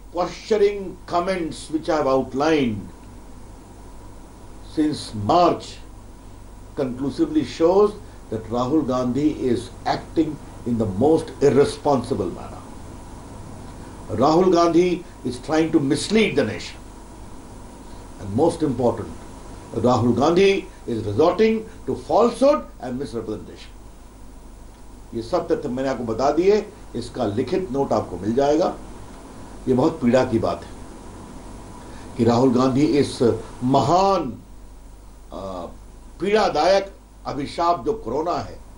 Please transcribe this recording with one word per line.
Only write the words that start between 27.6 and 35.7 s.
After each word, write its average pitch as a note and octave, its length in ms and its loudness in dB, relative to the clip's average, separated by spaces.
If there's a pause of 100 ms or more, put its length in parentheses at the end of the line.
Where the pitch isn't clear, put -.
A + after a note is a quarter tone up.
नोट C3+ 220 0
आपको F#2+ 240 -2
मिल G2+ 160 -2
जाएगा। D3 420 4 (920)
ये B2 60 4
बहुत D3 280 2
पीड़ा B2+ 240 6
की A2+ 140 0
बात E2+ 240 -2
है - 80 -16 (1500)
कि A#2 60 4
राहुल A#2+ 300 6
गांधी C3 320 4
इस C3+ 340 2 (440)
महान, D3+ 760 2 (960)
अ, F2+ 320 -10 (540)